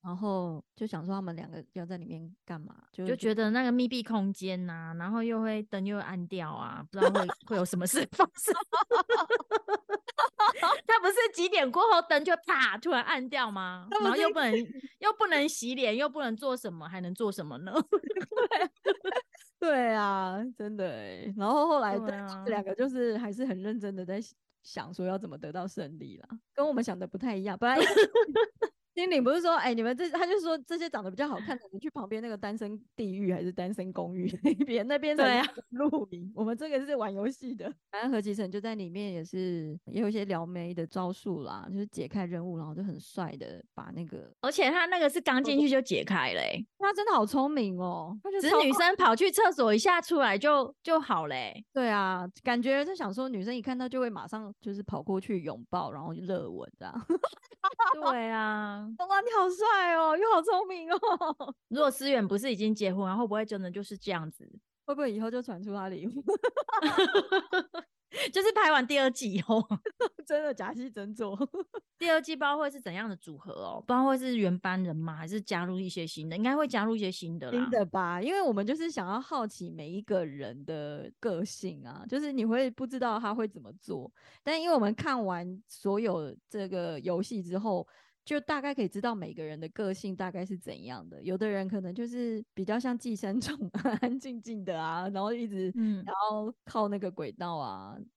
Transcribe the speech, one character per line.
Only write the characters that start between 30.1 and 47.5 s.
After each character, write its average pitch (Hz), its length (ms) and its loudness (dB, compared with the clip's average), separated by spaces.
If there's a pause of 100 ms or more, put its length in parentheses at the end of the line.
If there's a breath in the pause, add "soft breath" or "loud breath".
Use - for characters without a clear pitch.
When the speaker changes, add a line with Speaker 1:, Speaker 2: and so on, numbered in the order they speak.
Speaker 1:
他 349 120 2
就 370 160 2
说 330 200 0
这 330 180 -6
些 339 100 -2
长 214 160 -4
得 185 60 -4
比 190 80 -10
较 285 100 0
好 185 120 -2
看 240 180 -4
的， 240 120 -12
Speaker 2:
<laughs> 190 40 -16
Speaker 1:
你 196 60 -8
去 302 100 -6
旁 233 180 -8
边 220 140 -4
那 233 80 -6
个 208 80 -6
单 202 180 -4
身 214 240 -6 (160)
地 196 200 -4
狱 190 180 2
还 170 80 -2
是 180 100 -2
单 185 220 -4
身 185 180 -6
公 175 240 -4
寓 180 140 -2
<laughs> - 140 -8
那 - 100 4 (120)
边， 233 220 0
那 285 120 2
边 302 180 2
才 277 60 6
是 262 80 8
Speaker 2:
对 240 80 6
啊。 - 300 -2
Speaker 1:
露 269 420 0
营， 180 240 -12
我 220 80 -2
们 226 120 0
这 302 140 -8
个 277 160 0
是 285 100 -2
玩 214 160 -2
游 196 160 -2
戏 262 280 -6
的。 196 180 -8 (160)
反 208 140 -6
正 262 80 0
何 220 100 2
其 202 140 -2
成 196 160 -4
就 202 100 -4
在 226 140 -4
里 185 160 -6
面 202 200 -4
也 170 140 -4
是， 175 500 -4 (100)
也 - 140 -4
有 226 80 2
一 214 40 0
些 214 140 -2
撩 170 200 -2
妹 175 300 -6
的 170 100 -2
招 180 260 -4
数 175 300 -4
啦， 95 300 -8
就 196 80 -4
是 208 80 -4
解 - 200 -8
开 196 160 -2
任 175 220 -4
务， 170 140 -6
然 156 80 -8
后 151 80 -8
就 185 80 -6
很 196 160 -6
帅 - 360 -8
的 87 380 -12
把 - 120 -12 (100)
那 - 100 -8
个 78 260 -14 (100)
Speaker 2:
而 262 100 0
且 381 180 4
他 339 160 4
那 359 140 0
个 294 100 6
是 320 100 -2
刚 262 240 4
进 285 160 4
去 294 80 6
就 262 140 6
解 120 240 0
开 151 280 2
了 87 60 0
欸。 55 240 -2 (140)
Speaker 1:
他 392 160 2
真 381 100 0
的 427 100 4
好 226 120 6
聪 269 240 2
明 208 300 0